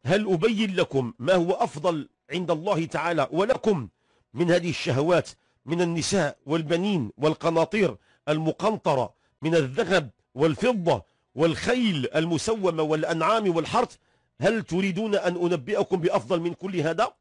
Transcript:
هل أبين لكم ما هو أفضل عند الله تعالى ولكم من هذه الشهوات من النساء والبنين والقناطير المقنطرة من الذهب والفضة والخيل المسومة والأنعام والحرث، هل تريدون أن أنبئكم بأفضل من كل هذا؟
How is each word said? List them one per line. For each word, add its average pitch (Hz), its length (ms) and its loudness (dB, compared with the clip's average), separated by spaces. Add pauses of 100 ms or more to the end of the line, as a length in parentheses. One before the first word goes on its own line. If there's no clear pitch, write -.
هل 190 280 0
أبين 202 420 0
لكم 135 440 0
ما 160 140 0
هو 180 180 2
أفضل 170 580 -2 (220)
عند 175 200 -4
الله 165 340 0
تعالى 160 460 -2
ولكم 196 560 0 (460)
من 165 180 0
هذه 175 180 2
الشهوات 160 600 0 (360)
من 170 160 -2
النساء 170 640 0
والبنين 165 720 0
والقناطير 160 800 0 (320)
المقنطرة 160 840 0 (280)
من 160 140 0
الذهب 160 540 0 (260)
والفضة 165 680 0 (320)
والخيل 170 800 0
المسومة 170 680 0
والأنعام 165 720 0
والحرث، 165 400 0 (460)
هل 208 220 2
تريدون 196 520 0
أن 175 200 0
أنبئكم 175 640 0
بأفضل 175 420 0
من 170 140 -2
كل 190 220 -8
هذا؟ 165 460 0